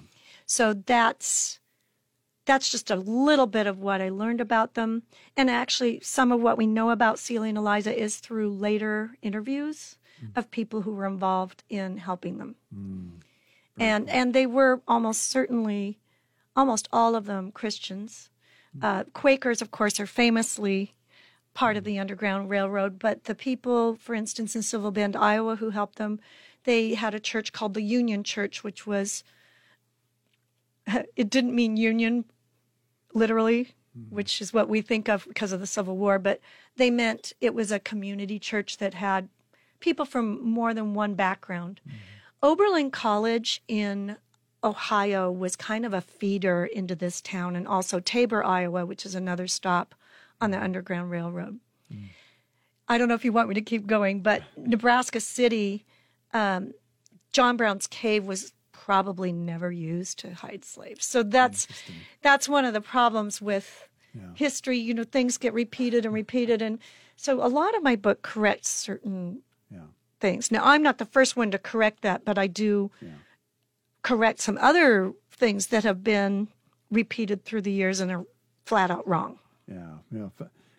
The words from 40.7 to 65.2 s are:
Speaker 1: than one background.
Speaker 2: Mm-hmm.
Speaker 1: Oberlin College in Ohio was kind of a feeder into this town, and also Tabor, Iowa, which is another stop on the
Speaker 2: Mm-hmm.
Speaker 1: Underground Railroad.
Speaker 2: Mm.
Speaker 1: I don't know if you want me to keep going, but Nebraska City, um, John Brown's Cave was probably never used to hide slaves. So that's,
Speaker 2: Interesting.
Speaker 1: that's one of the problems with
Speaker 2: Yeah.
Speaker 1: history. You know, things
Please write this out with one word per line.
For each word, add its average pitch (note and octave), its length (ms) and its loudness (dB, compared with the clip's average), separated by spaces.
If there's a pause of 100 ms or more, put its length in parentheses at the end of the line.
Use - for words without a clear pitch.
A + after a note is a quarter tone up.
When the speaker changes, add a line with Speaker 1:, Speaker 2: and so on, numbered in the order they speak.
Speaker 1:
than G#3+ 200 -4
one G#3 220 -2
background. F#3 680 -4
Speaker 2:
Mm-hmm. C#3 120 -14 (460)
Speaker 1:
Oberlin D#4+ 480 4
College A3+ 760 0
in G3+ 480 -4 (480)
Ohio G3+ 680 0
was F#3 240 -4
kind A3 300 -4
of G#3+ 80 -4
a F#3 80 0
feeder F#3 640 0
into F#3 300 -6
this F3+ 260 -6
town, F3+ 340 -6
and F3+ 120 -6
also F#3+ 320 0
Tabor, A3+ 440 2
Iowa, F3+ 420 0
which F3+ 200 -10
is F#3+ 100 -10
another F3+ 320 -4
stop F3+ 480 -2 (440)
on G#3+ 120 0
the F#3 60 -2
Speaker 2:
Mm-hmm. - 80 -4
Speaker 1:
Underground F3+ 460 -4
Railroad. F3 480 -6 (340)
Speaker 2:
Mm. G2+ 160 -14 (800)
Speaker 1:
I A#3+ 100 4
don't A#3+ 100 4
know A#3 80 2
if A3+ 100 -4
you A#3+ 60 2
want A3+ 180 4
me G3 60 -4
to A3 60 0
keep G#3+ 260 -4
going, G3+ 340 2
but G3+ 220 2 (140)
Nebraska A#3+ 640 2
City, G#3+ 640 0 (480)
um, G3 400 -2 (580)
John B3 260 4
Brown's G#3 300 0
Cave G#3+ 380 -2
was F#3+ 280 -8 (180)
probably F#3+ 600 0
never E3+ 400 -6
used E3+ 480 -6
to F3+ 140 -16
hide - 320 -14
slaves. - 400 -12
So A#3+ 180 0
that's, A3+ 420 4
Speaker 2:
Interesting. - 300 -16 (260)
Speaker 1:
that's C#4 280 4
one C#4+ 160 4
of A#3 80 0
the G#3 80 0
problems A3 600 0
with G3+ 460 -4 (260)
Speaker 2:
Yeah. G#2+ 80 -14 (120)
Speaker 1:
history. C4 460 -2
You A3+ 140 -2
know, A3+ 120 -2
things B3 320 0